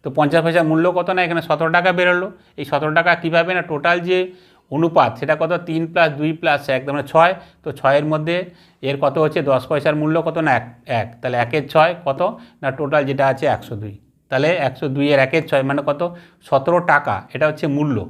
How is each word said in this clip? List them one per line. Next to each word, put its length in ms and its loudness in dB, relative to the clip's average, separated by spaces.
তো 40 -8
পঞ্চাশ 280 4
পয়সার 260 2
মূল্য 140 4
কত? 120 -2
না 140 0
এখানে 240 -2
সতেরো 300 0
টাকা 200 4
বেরোলো। 300 2
এই 120 -8
সতেরো 280 0
টাকা 160 2
কীভাবে? 420 0
না 40 -2
টোটাল 260 0
যে 80 2
অনুপাত 480 2
সেটা 220 0
কত? 100 0
তিন 140 -2
plus 180 2
দুই 200 0
plus 220 0
এক 80 -2
তার 120 -6
মানে 160 -4
ছয়। 220 4
তো 60 -8
ছয়ের 320 2
মধ্যে 240 -2
এর 200 -2
কত 200 0
হচ্ছে? 160 0
দশ 180 2
পয়সার 320 0
মূল্য 140 0
কত? 100 -4
না 220 0
এক, 60 -6
এক। 80 -4
তাহলে 180 -4
একের 260 0
ছয় 180 4
কত? 160 -2
না 60 -4
টোটাল 300 0
যেটা 220 0
আছে 140 -2
একশো 260 -10
দুই। 120 -12
তাহলে 200 0
একশো 180 -6
দুই 180 0
এর 120 6
একের 240 0
ছয় 200 2
মানে 200 -2
কত? 120 -4
সতেরো 320 2
টাকা। 240 2
এটা 160 0
হচ্ছে 180 -6
মূল্য 300 0